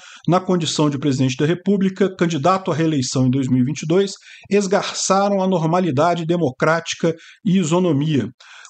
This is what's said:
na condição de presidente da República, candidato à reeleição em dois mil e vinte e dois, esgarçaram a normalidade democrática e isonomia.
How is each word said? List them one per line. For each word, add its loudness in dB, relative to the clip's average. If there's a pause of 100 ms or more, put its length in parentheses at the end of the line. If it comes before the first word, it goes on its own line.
(280)
na 4
condição 0
de -2
presidente 0
da -2
República, 0 (300)
candidato 0
à -2
reeleição 0
em 2
dois 0
mil 2
e 0
vinte -4
e -8
dois, 0 (380)
esgarçaram 0
a 0
normalidade 0
democrática -2 (280)
e 2
isonomia. 0 (400)